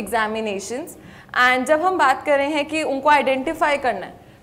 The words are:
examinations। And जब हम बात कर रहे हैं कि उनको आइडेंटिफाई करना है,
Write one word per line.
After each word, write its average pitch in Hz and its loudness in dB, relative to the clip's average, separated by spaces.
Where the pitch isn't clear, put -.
examinations। 220 -6
And 254 4
जब 311 2
हम 370 0
बात 269 2
कर 294 2
रहे 277 0
हैं 294 -2
कि 311 -4
उनको 269 -2
आइडेंटिफाई 285 2
करना 208 -2
है, - -18